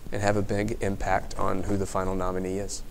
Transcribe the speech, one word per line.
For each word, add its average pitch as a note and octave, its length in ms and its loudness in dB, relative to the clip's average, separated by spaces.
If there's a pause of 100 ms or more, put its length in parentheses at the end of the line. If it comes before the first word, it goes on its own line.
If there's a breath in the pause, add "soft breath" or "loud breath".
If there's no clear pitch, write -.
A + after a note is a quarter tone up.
(120 loud breath)
and A2 100 -2
have G#2 140 4
a G#2 60 2
big G#2 400 0
impact G2 560 0
on G2 260 2
who G2 140 2
the G2 80 0
final F#2+ 300 0
nominee F#2 420 0
is. G2+ 340 -4